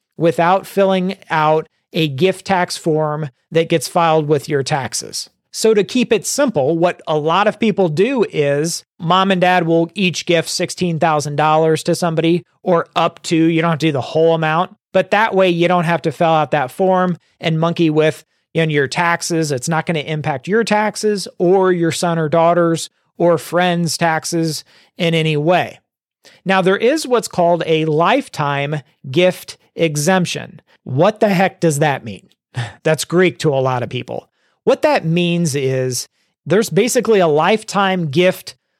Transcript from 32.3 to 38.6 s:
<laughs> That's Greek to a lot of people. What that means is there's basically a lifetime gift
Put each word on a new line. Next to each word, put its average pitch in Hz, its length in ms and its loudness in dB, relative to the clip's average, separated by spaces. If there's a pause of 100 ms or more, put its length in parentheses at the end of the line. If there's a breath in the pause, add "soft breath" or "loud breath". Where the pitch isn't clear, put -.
<laughs> 117 280 -10
That's 160 220 0
Greek 175 340 0
to 160 100 0
a 139 60 0
lot 131 260 -2
of 113 80 -8
people. - 400 -10 (340)
What 262 180 0
that 277 240 2
means 170 500 0
is 131 540 -4 (360)
there's 202 240 0
basically 220 500 2
a 170 80 4
lifetime 185 800 0
gift 180 480 0 (220)